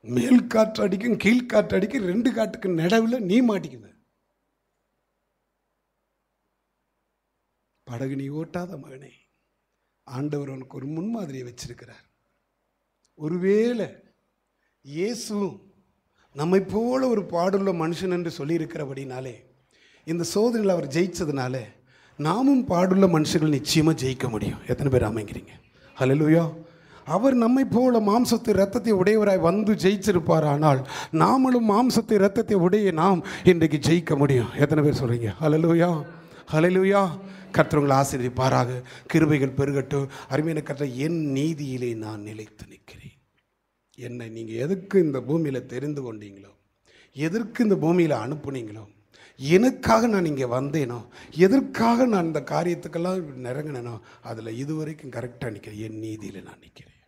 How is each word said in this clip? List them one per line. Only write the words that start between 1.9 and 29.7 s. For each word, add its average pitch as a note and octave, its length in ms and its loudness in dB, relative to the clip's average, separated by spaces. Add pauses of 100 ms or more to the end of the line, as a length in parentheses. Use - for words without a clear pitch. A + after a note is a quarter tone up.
ரெண்டு A3 280 0
காட்டுக்கு G3+ 360 -4
நடுவுல A3+ 500 0
நீ G#3 280 2
மாட்டிக்குவ. D3+ 380 -4 (4000)
படகு C3+ 320 -8
நீ C3+ 140 -8
ஓட்டாத E3 480 -10
மகனே, C3+ 340 -20 (920)
ஆண்டவர் C#3+ 460 -8
உனக்கு C3 260 -16
ஒரு C3+ 120 -12
முன்மாதிரியை D#3+ 560 -8
வச்சிருக்கிறார். A#2+ 600 -18 (1080)
ஒருவேளை F#3+ 880 0 (800)
இயேசுவும் G3+ 800 -6 (720)
நம்மை E3+ 260 2
போல A#3+ 480 -2
ஒரு A3 140 0
பாடுள்ள F#3+ 520 0
மனுஷன் E3+ 380 -2
என்று F3 260 -4
சொல்லியிருக்கிறபடினாலே, C#3 1000 -6 (680)
இந்த E3 180 -4
சோதனையில் G#3+ 500 0
அவர் D#3+ 140 -2
ஜெயிச்சதுனால, C#3 720 -2 (580)
நாமும் A#3 500 2
பாடுள்ள F#3 400 4
மனுஷர்கள் D#3 460 2
நிச்சயமா D3+ 400 2 (100)
ஜெயிக்க C3 260 -4
முடியும். G#2 380 -4
எத்தனை B2+ 240 0
பேர் A#2 220 2
ஆமைங்கிறீங்க? - 360 -8 (500)
ஹல்லேலூயா. D#3 680 2 (380)
அவர் A3 280 2
நம்மை B3 320 4
போல A#3 340 4
மாம்சத்தை A3+ 480 2
இரத்தத்தை G3+ 460 2
உடையவராய் G3 460 4
வந்து G3 340 2